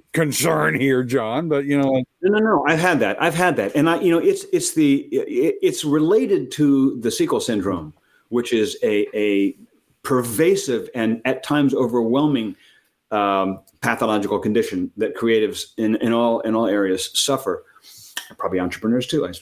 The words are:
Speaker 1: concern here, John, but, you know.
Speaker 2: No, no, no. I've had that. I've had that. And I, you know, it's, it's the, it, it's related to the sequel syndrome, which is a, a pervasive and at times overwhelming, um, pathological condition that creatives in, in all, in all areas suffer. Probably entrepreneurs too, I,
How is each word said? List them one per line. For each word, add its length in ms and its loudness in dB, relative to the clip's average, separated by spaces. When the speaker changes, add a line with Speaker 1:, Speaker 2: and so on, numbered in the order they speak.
Speaker 1:
concern 680 0
here, 240 2
John, 460 -2
but, 160 0
you 160 0
know. 240 2
Speaker 2:
No, 100 2
no, 80 2
no. 300 2
I've 100 4
had 220 2
that. 200 0
I've 140 0
had 220 2
that. 180 -2
And 140 4
I, 120 2
you 100 2
know, 80 4
it's, 340 0
it's 220 -2
the, 240 4
it, 520 0
it's 220 0
related 680 2
to 480 2
the 100 -2
sequel 300 0
syndrome, 540 -4
which 240 -2
is 300 0
a, 240 2
a 380 0
pervasive 920 0
and 300 -2
at 180 -2
times 320 0
overwhelming, 840 0
um, 500 0
pathological 580 0
condition 600 -2
that 180 -4
creatives 600 -2
in, 180 0
in 160 0
all, 280 2
in 140 -2
all 120 0
areas 520 -2
suffer. 460 -4
Probably 240 -4
entrepreneurs 460 -2
too, 200 -2
I, 160 -10